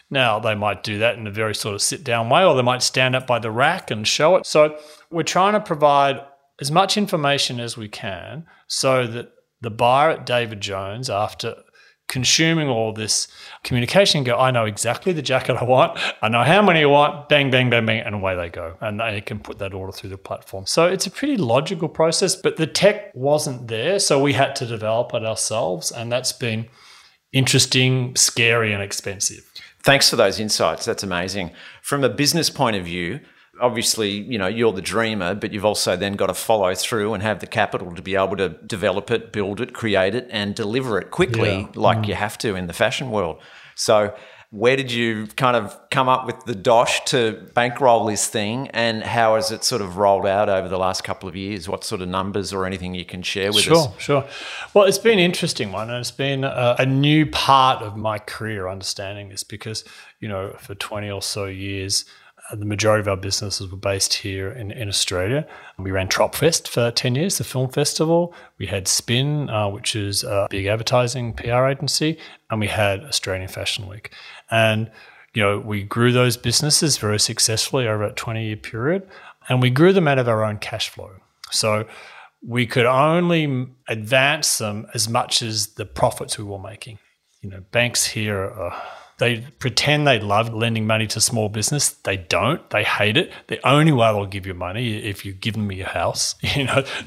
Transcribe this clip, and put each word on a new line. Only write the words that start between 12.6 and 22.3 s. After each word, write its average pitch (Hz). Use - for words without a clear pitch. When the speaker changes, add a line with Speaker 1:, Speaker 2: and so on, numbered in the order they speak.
Speaker 1:
all 113
this 107
communication, 135
go, 120
"I 127
know 117
exactly 113
the 156
jacket 127
I 117
want. 127
I 110
know 120
how 175
many 175
I 147
want." 143
Bang, 139
bang, 127
bang, 117
bang, 110
and 107
away 95
they 87
go. 82
And 107
they 107
can 107
put 107
that 98
order 95
through -
the 95
platform. -
So 165
it's 190
a 190
pretty 277
logical 156
process, 165